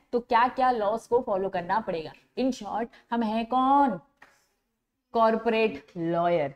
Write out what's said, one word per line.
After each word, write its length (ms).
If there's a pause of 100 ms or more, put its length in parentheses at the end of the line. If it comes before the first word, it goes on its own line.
(120)
तो 80
क्या 280
क्या 220
लॉस 360
को 160
फॉलो 260
करना 320
पड़ेगा। 320 (260)
In 140
short, 340 (240)
हम 120
हैं 240
कौन? 520 (1160)
कॉर्पोरेट 720 (100)
लॉयर। 600